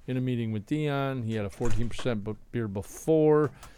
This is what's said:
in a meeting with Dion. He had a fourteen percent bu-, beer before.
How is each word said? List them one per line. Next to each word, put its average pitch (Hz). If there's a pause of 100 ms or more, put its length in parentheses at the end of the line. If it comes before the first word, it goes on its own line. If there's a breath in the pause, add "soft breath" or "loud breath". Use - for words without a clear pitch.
in 127
a 127
meeting 120
with 104
Dion. 139
He 110
had 107
a 98
fourteen 120
percent 113
bu-, 107 (160)
beer 117
before. 151 (280 loud breath)